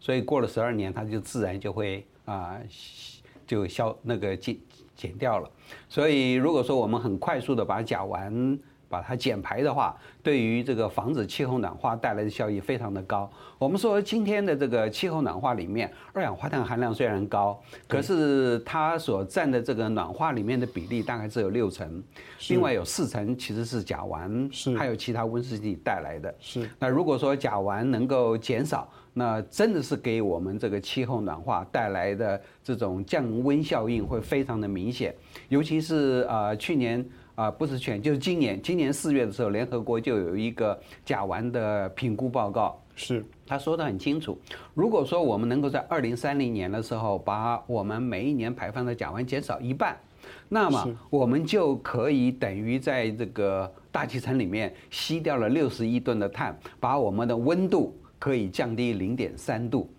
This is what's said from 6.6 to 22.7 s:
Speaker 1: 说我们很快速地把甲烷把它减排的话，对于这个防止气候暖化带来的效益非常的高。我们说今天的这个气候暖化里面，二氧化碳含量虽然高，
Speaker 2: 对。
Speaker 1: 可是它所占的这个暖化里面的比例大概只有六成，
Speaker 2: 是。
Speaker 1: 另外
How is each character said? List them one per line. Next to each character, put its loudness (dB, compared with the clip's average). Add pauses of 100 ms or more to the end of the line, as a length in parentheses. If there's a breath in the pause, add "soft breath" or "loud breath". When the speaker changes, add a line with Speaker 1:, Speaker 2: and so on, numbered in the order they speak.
Speaker 1:
说 2
我 4
们 2
很 0
快 -2
速 -2
地 2
把 0
甲 -2
烷 -2 (300 loud breath)
把 -4
它 -4
减 0
排 -4
的 4
话， 0 (280 loud breath)
对 4
于 2
这 0
个 2
防 -2
止 0
气 -2
候 0
暖 -2
化 0
带 0
来 -2
的 0
效 -2
益 -2
非 -2
常 -4
的 -4
高。 -2 (300 loud breath)
我 4
们 2
说 4
今 0
天 2
的 4
这 2
个 2
气 -2
候 0
暖 0
化 2
里 -4
面， -2 (180 loud breath)
二 -2
氧 -2
化 -6
碳 0
含 -2
量 0
虽 0
然 0
高， 2 (260 loud breath)
Speaker 2:
对。 2
Speaker 1:
可 2
是 4
它 0
所 0
占 0
的 2
这 -2
个 0
暖 0
化 0
里 -2
面 0
的 2
比 -6
例 -2
大 -4
概 -6
只 -2
有 2
六 2
成， -8 (360 loud breath)
Speaker 2:
是。 -4
Speaker 1:
另 6
外 4